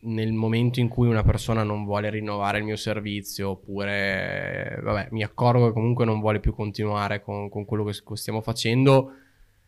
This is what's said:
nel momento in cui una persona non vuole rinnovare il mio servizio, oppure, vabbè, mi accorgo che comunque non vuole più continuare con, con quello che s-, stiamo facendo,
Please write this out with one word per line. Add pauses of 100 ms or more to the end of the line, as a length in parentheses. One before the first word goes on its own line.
nel
momento
in
cui
una
persona
non
vuole
rinnovare
il
mio
servizio,
oppure,
vabbè,
mi
accorgo
che
comunque
non
vuole
più
continuare
con,
con
quello
che
s-,
stiamo
facendo, (560)